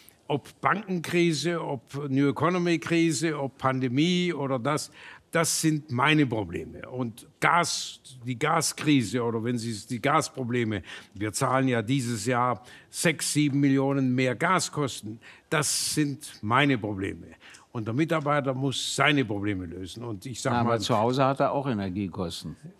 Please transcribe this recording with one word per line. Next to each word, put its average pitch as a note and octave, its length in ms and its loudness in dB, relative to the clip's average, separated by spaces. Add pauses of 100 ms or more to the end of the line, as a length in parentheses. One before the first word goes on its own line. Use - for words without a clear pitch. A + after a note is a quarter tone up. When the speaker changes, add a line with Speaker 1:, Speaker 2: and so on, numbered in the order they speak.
(280)
Speaker 1:
Ob - 320 -6
Bankenkrise, E3+ 1000 0
ob C#3+ 480 -8
New C3+ 200 4
Economy F3 500 2
Krise, E3 640 0
ob C#3 180 -6
Pandemie C#3 760 2
oder C#3 280 -2
das, C#3+ 320 -2 (400)
das - 280 2
sind D#3 320 0
meine C#3+ 340 4
Probleme. E2+ 640 -6
Und B2 400 -8 (100)
Gas, - 600 0 (260)
die B2+ 100 -4
Gaskrise C#3 840 2
oder A#2 220 -2
wenn B2 140 -2
Sie A2+ 120 -4
es, G#2+ 160 -10
die A#2+ 140 -6
Gasprobleme, B2 840 0 (320)
wir G#2 180 -4
zahlen C3 360 2
ja A#2+ 140 2
dieses A#2+ 440 -2
Jahr B2 380 0 (260)
sechs, - 420 -2
sieben C#3+ 280 2
Millionen C3+ 520 2
mehr B2+ 220 2
Gaskosten, C#3 840 -2 (280)
das - 460 0
sind C#3+ 380 -2 (100)
meine B2+ 360 4
Probleme. F#2+ 480 -6 (440)
Und A2+ 160 -8
der A2+ 80 -4
Mitarbeiter D3 600 0
muss C3 420 -4
seine C#3+ 280 4
Probleme G2+ 420 -2
lösen. F#2 360 -12
Und A2+ 240 -10
ich A#2+ 140 -10
sag C3 120 0
Speaker 2:
Aber A#2+ 180 2
Speaker 1:
mal, A#2 100 2
Speaker 2:
zu A2 180 2
Hause B2+ 260 4
hat C3+ 140 2
er C3+ 140 2
auch C#3 160 -2
Energiekosten. F#2 880 -4 (220)